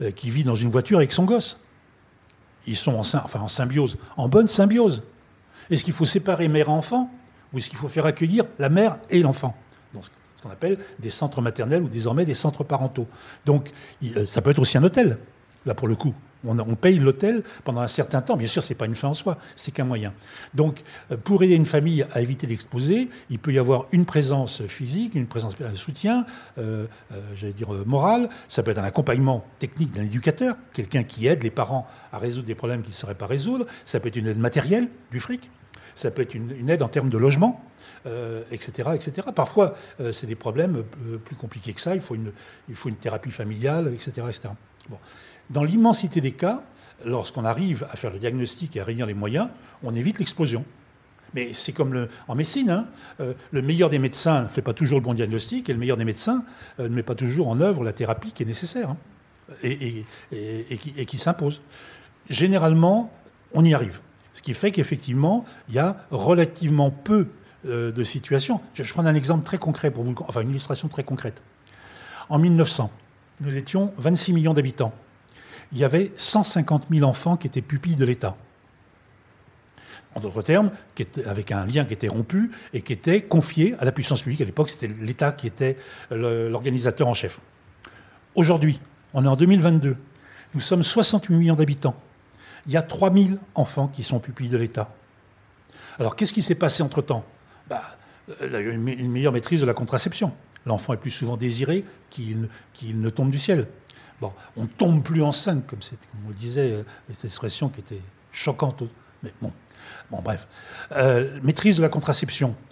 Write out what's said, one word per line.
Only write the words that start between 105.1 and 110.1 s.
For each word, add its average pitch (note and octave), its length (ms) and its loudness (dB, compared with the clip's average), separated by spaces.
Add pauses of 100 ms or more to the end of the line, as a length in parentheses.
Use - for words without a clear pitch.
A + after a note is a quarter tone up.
enceinte, D3 420 0
comme G#2+ 160 -12
c'est, - 160 -14 (120)
comme G#2 160 -16
on - 20 -10
le G#2 60 -12
disait, A#2+ 380 -2
euh, G#2 100 -4 (300)
cette - 120 -14
expression A2+ 440 -6
qui A#2+ 120 -8
était G2+ 200 -14 (320)
choquante. C3 520 -4 (380)
Mais - 100 -14 (100)
bon, G#2 100 -8 (580)